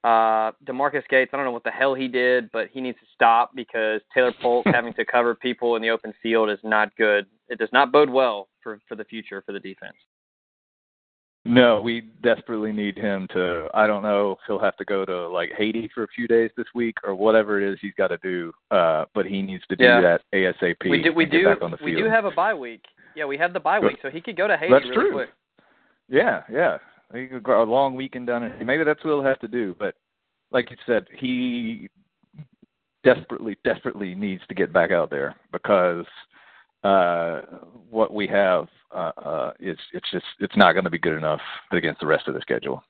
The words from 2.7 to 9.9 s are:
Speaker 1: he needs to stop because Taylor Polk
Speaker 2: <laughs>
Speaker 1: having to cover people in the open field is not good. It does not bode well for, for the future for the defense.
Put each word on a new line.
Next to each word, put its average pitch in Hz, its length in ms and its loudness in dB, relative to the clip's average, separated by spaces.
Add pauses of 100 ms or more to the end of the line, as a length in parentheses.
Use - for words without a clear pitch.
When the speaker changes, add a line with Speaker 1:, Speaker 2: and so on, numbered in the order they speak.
Speaker 1:
he 131 120 -12
needs 127 160 -8
to - 160 -20
stop 117 420 4
because 110 460 -4 (100)
Taylor 123 300 2
Polk 120 240 2
Speaker 2:
<laughs> 190 60 4
Speaker 1:
having 117 220 0
to 113 100 -4
cover 120 300 2
people 120 420 -2
in 110 60 -4
the 113 60 -2
open 110 240 -2 (100)
field 113 280 2
is 101 120 -4
not 107 340 0
good. 104 280 2 (240)
It 120 100 -10
does 110 140 -4
not 127 180 4
bode 147 200 4
well 120 380 0 (140)
for, 107 240 -14
for 113 100 -14
the 104 80 -12
future 101 420 -14
for 107 60 -12
the 98 80 -10
defense. - 360 -18 (1500)